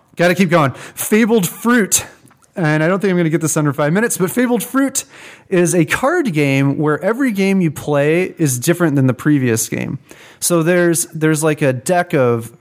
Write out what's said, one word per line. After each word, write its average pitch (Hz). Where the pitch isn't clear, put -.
Gotta 175
keep 185
going. 151
Fabled 220
Fruit. -
And 156
I 160
don't 185
think 196
I'm 175
gonna 165
get 160
this 156
under 151
five 147
minutes, 220
but 175
Fabled 240
Fruit 269
is 175
a 160
card 285
game 139
where 151
every 233
game 190
you 160
play 151
is 135
different 165
than 135
the 127
previous 127
game. -
So 170
there's, 175
there's, 156
like, 151
a 139
deck 175
of 120